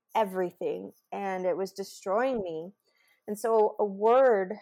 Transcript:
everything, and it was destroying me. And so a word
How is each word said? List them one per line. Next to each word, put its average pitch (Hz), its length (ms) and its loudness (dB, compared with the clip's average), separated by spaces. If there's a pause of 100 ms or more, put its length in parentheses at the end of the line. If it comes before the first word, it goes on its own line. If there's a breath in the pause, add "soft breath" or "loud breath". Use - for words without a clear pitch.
(140)
everything, 185 760 -4 (200)
and 190 360 -4
it 160 100 0
was 190 140 -4
destroying 214 720 -4
me. 165 300 -10 (540)
And 208 120 -6
so 226 400 2
a 214 60 2
word 208 760 4